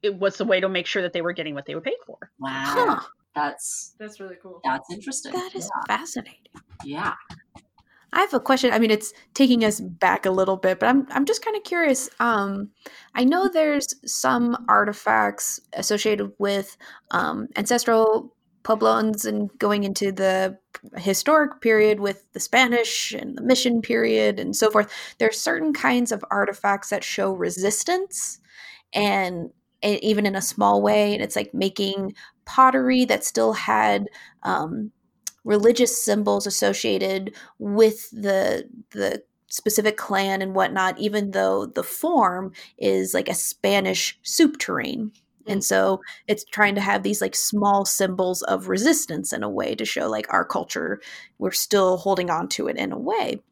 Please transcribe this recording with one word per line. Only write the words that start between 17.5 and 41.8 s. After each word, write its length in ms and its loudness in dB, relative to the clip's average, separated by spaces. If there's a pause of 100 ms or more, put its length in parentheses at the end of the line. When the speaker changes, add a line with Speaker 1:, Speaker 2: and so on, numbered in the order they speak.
Speaker 3:
ancestral 760 2 (300)
Pueblans 600 2
and 340 -4
going 260 2
into 280 -2
the 460 0 (400)
historic 640 2
period 380 4
with 340 -6
the 60 -10
Spanish 720 2
and 240 -10
the 40 -8
mission 380 4
period 580 2
and 160 -4
so 160 2
forth. 220 2 (260)
There 120 4
are 20 -8
certain 400 -2
kinds 400 0
of 180 -6
artifacts 600 -2
that 120 -4
show 300 -2
resistance, 1080 -4 (520)
and, 580 -2 (320)
and 220 0
even 220 2
in 100 0
a 60 -4
small 400 2
way. 320 4
And 80 -4
it's 120 -6
like 200 -4
making 600 -2 (300)
pottery 600 4
that 180 0
still 300 0
had, 540 0 (340)
um, 500 -4 (520)
religious 560 4
symbols 460 0
associated 880 0 (240)
with 540 2
the, 520 -2 (260)
the 300 -4 (280)
specific 480 0
clan 440 -2
and 140 -6
whatnot, 460 0
even 320 -2
though 340 0
the 160 -6